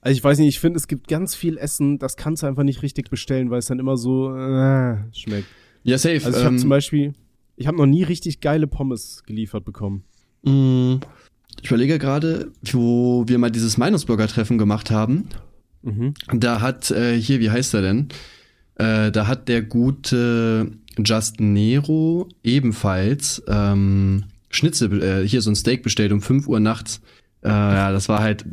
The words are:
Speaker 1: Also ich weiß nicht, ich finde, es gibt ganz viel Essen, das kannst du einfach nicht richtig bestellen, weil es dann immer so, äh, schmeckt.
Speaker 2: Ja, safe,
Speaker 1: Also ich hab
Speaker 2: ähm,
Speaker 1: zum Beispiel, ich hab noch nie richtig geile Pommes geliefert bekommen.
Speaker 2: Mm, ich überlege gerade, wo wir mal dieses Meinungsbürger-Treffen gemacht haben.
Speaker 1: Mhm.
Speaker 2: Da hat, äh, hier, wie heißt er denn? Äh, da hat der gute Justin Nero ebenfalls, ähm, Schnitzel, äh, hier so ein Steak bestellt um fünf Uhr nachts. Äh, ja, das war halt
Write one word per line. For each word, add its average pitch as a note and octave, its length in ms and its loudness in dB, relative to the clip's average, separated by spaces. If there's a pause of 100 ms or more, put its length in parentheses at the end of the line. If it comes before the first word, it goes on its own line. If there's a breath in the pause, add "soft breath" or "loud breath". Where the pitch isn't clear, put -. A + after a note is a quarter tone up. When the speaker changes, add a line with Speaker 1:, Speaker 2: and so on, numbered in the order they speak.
Speaker 1:
Also C3+ 120 2
ich B2 60 -6
weiß C#3+ 160 4
nicht, D3+ 100 6
ich - 120 -2
finde, E3+ 160 0
es D3+ 100 -6
gibt - 220 -8
ganz E3 260 -4
viel E3 240 -4
Essen, C#3+ 400 -2
das C3+ 180 -6
kannst D#3 260 -6
du D3+ 40 -4
einfach C#3 160 -2
nicht C#3 200 0
richtig C#3+ 280 -6
bestellen, B2+ 400 -4
weil B2 80 -2
es A#2 80 -6
dann B2+ 140 -4
immer C3 160 -2
so, C3 400 -2
äh, C3 600 0 (160)
schmeckt. G2+ 360 -8 (340 soft breath)
Speaker 2:
Ja, B2+ 160 2
safe, D#3+ 260 0
Speaker 1:
Also B2 140 0
ich B2 60 2
hab B2 80 4
Speaker 2:
ähm, B2+ 60 2
Speaker 1:
zum B2+ 100 2
Beispiel, C#3+ 460 0 (420)
ich B2+ 100 -6
hab D#3 80 -2
noch D3+ 120 4
nie D#3 180 6
richtig E3 360 -6
geile D3+ 260 0
Pommes - 600 -8
geliefert G#2+ 380 -8
bekommen. G2 400 -8 (400)
Speaker 2:
Mm, C3 520 2 (680 loud breath)
ich - 80 -14
überlege C3+ 280 2
gerade, D3+ 540 -2 (200)
wo B2 540 2
wir B2 120 2
mal A#2+ 120 2
dieses A2+ 280 -2
Meinungsbürger-Treffen A#2+ 800 0
gemacht G#2+ 320 0
haben. A2+ 380 0 (540 loud breath)
Speaker 1:
Mhm. A#2 300 -4 (220)
Speaker 2:
Da A#2 260 0
hat, B2+ 300 -4
äh, A#2+ 280 0
hier, A#2+ 220 0
wie G#2+ 100 2
heißt A#2+ 240 -2
er G#2 80 2
denn? A2 260 0 (680 loud breath)
Äh, A2 360 2
da G#2+ 160 0
hat G#2+ 220 -2
der A#2 140 2
gute A#2+ 1120 0 (300)
Justin A2 520 0
Nero D#3 720 2 (140)
ebenfalls, A2+ 1080 0
ähm, G2 760 2 (260)
Schnitzel, G#2+ 520 0
äh, F#2+ 240 2
hier A#2+ 140 2
so A2 100 0
ein G#2 60 2
Steak B2 260 0
bestellt G#2+ 300 0
um G#2 80 2
fünf C#3 260 0
Uhr A2 140 0
nachts. A2 400 -2 (420 soft breath)
Äh, G#2 60 -2
ja, G2+ 440 2
das F#2+ 160 0
war G#2 140 2
halt G#2+ 300 -2